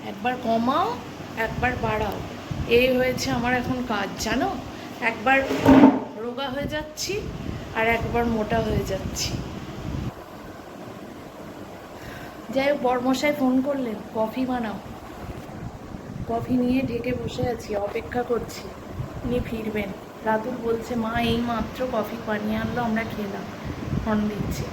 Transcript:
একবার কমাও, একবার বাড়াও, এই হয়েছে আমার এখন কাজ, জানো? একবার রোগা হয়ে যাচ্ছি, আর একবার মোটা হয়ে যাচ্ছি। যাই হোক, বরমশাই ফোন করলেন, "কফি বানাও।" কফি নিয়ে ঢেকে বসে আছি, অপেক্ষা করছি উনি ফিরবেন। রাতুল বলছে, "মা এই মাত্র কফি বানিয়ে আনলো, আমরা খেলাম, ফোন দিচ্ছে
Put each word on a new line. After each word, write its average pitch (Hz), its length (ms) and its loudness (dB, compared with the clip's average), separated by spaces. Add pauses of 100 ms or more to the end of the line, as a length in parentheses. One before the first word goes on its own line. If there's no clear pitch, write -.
একবার 208 240 -2 (100)
কমাও, 262 540 2 (400)
একবার 233 340 0 (100)
বাড়াও, 214 380 0 (480)
এই 247 300 8
হয়েছে 254 340 2
আমার 247 220 2
এখন 247 340 0
কাজ, 196 360 -2
জানো? 277 320 2 (460)
একবার 240 400 4 (760)
রোগা 240 320 -4
হয়ে 285 180 -4
যাচ্ছি, 302 540 -4 (540)
আর 226 120 2
একবার 233 380 2
মোটা 226 340 2
হয়ে 214 280 2
যাচ্ছি। - 460 -2 (3250)
যাই 269 220 4
হোক, 277 100 2
বরমশাই 254 520 4
ফোন 262 280 4
করলেন, 262 340 0 (180)
"কফি 220 320 0
বানাও।" 226 340 -2 (1500)
কফি 233 260 0
নিয়ে 254 280 4
ঢেকে 240 320 -2
বসে 247 360 -2
আছি, 226 260 -4
অপেক্ষা 220 480 -2
করছি - 440 -2 (560)
উনি 247 160 0
ফিরবেন। 214 500 -4 (360)
রাতুল 220 280 0 (100)
বলছে, 226 320 -2
"মা 233 260 0
এই 233 160 4
মাত্র 240 540 -2
কফি 220 260 -2 (100)
বানিয়ে 214 300 0
আনলো, 226 240 0
আমরা 226 220 2
খেলাম, 196 420 -4 (600)
ফোন 214 220 4
দিচ্ছে - 460 -2